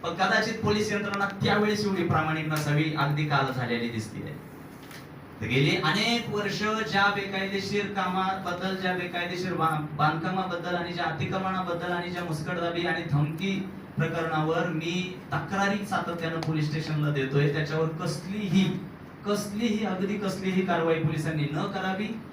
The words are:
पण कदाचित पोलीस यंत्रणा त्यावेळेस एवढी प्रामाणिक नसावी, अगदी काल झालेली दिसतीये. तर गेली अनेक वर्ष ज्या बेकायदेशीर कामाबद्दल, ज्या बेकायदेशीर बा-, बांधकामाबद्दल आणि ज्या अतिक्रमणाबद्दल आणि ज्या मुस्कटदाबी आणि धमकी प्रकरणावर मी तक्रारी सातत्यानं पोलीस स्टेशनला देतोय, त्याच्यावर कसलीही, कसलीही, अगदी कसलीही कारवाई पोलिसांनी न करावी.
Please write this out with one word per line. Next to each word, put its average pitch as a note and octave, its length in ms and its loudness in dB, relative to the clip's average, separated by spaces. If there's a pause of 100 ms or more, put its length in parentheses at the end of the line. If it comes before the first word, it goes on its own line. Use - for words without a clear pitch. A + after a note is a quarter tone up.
पण E3+ 60 -2
कदाचित - 440 2
पोलीस G#3 380 2
यंत्रणा G3 340 0
त्यावेळेस G#3 600 2
एवढी F3+ 220 2
प्रामाणिक D#3 400 2
नसावी, D3+ 520 2
अगदी D3 280 2
काल C3+ 260 2
झालेली A#2 360 -2
दिसतीये. G#2+ 460 -6 (1040)
तर G#2+ 40 -4
गेली C#3 380 4
अनेक G#3+ 460 2
वर्ष G3+ 340 -2
ज्या G#3 520 2
बेकायदेशीर G3 720 -2
कामाबद्दल, F#3 880 0
ज्या F#3 180 0
बेकायदेशीर F3 600 -2
बा-, D#3 420 0
बांधकामाबद्दल F3 800 0
आणि F3 180 -2
ज्या E3+ 120 -2
अतिक्रमणाबद्दल F3+ 840 -2
आणि F3 180 -2
ज्या F3 140 -4
मुस्कटदाबी E3+ 640 -2
आणि E3+ 240 0
धमकी F#3+ 580 0 (280)
प्रकरणावर D#3+ 680 0
मी E3+ 520 -2 (140)
तक्रारी G3 520 0
सातत्यानं E3 560 -2
पोलीस D3+ 280 0
स्टेशनला D3+ 420 0
देतोय, C#3+ 420 2
त्याच्यावर D#3 340 0
कसलीही, F#3+ 920 2 (460)
कसलीही, G#3+ 600 0
अगदी F#3+ 300 0
कसलीही F#3+ 500 2
कारवाई E3 340 4
पोलिसांनी D3 520 0
न F#3+ 120 0
करावी. G3 580 -2 (120)